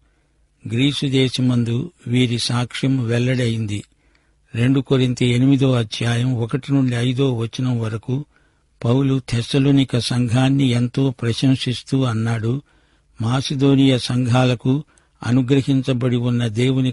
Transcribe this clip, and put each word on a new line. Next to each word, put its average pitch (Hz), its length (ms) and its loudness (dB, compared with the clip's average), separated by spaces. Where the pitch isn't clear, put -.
గ్రీసు 135 380 -2
దేశమందు 127 840 0
వీరి 120 320 0
సాక్ష్యం 123 680 -2
వెల్లడైంది. 117 800 -2
రెండు 131 260 2
కొరింథీ 127 460 0
ఎనిమిదో 131 460 2
అధ్యాయం 120 640 -2
ఒకటి 120 380 -4
నుండి 131 240 0
ఐదో 127 380 0
వచనం 117 460 -4
వరకు 117 440 -6
పౌలు 135 340 2
తెస్సలోనిక 135 720 2
సంఘాన్ని 127 680 0
ఎంతో 123 440 0
ప్రశంసిస్తూ 127 920 0
అన్నాడు, 113 600 -2
"మాసిదోనియా 135 760 2
సంఘాలకు 127 840 0
అనుగ్రహించబడి 127 920 0
ఉన్న 120 300 0
దేవుని 127 460 0